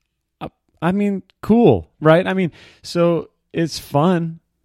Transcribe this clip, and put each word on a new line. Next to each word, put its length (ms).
I, 100
I 100
mean, 300
cool, 500
right? 260
I 80
mean, 180
so 480
it's 260
fun. 640